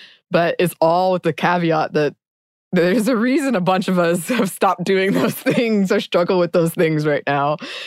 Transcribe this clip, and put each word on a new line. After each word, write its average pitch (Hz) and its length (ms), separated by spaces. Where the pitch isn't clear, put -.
but 170 280
it's 175 220
all 180 320
with 180 120
the 165 100
caveat 170 580
that 147 220
there's 185 360
a 262 80
reason 254 380
a 185 80
bunch 185 260
of 185 100
us 170 300
<laughs> - 0
have 240 220
stopped 185 340
doing 190 300
those 254 180
things 220 580
or 208 100
struggle 180 380
with 175 140
those 170 220
things 156 320
right 147 200
now. 143 300